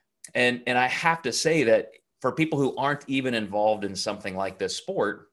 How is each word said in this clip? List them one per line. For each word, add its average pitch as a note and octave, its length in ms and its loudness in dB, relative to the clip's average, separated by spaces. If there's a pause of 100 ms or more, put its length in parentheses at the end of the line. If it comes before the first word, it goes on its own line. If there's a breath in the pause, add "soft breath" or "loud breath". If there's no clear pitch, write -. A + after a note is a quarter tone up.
(340 loud breath)
And, B2 320 2
and B2 100 0
I B2 120 4
have E3 340 0
to A#2+ 100 -2
say D#3 340 2
that A2 260 4 (280)
for B2+ 120 0
people D#3 260 0
who C3+ 200 0
aren't C#3 300 -2
even C3 280 -2
involved G#2 500 0
in G2 100 -6
something G2+ 400 -4
like F#2+ 220 -4
this F#2 180 -4
sport C3 580 -4